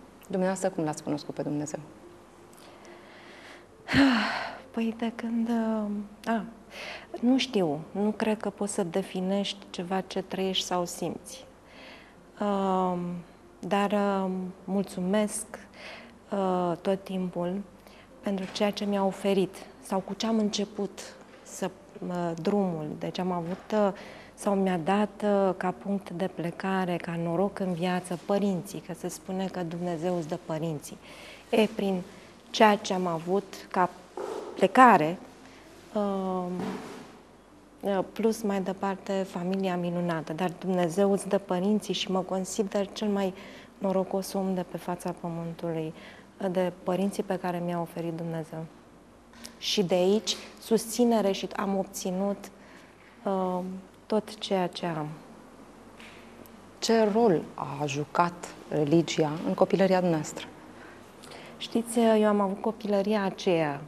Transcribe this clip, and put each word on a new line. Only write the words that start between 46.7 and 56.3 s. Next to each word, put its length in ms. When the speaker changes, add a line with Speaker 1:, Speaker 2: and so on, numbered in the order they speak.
Speaker 2:
părinții 400
pe 140
care 280
mi-a 160
oferit 320
Dumnezeu. 520
Și 260
de 120
aici 400
susținere 720
și 240
am 220
obținut, 760
uh, 360
tot 320
ceea 300
ce 180
am. 220